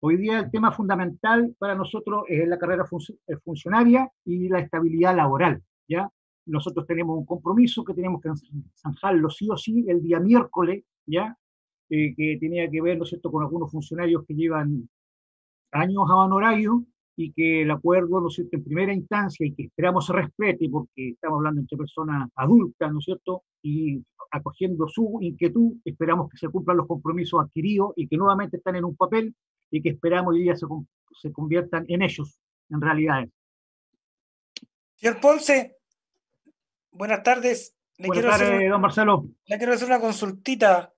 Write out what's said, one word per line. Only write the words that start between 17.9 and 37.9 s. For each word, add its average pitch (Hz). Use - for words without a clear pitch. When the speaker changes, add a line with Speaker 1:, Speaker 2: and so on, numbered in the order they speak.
Speaker 1:
¿no 170
es 151
cierto?, 170
en 147
primera 180
instancia 196
y 143
que -
esperamos 180
se 180
respete, 180
porque 131
estamos 151
hablando 151
entre 127
personas 147
adultas, 175
¿no 151
es 151
cierto?, 185
y 147
acogiendo 156
su 220
inquietud, 175
esperamos 165
que -
se 160
cumplan 175
los 170
compromisos 165
adquiridos 196
y 165
que 180
nuevamente 196
están 180
en 175
un 165
papel 220
y 156
que 156
esperamos 175
hoy 170
día 175
se 165
con-, 147
se 151
conviertan 165
en 175
hechos, 151
en 151
realidades. 151
Speaker 2:
Señor 233
Ponce, 285
buenas 202
tardes. 247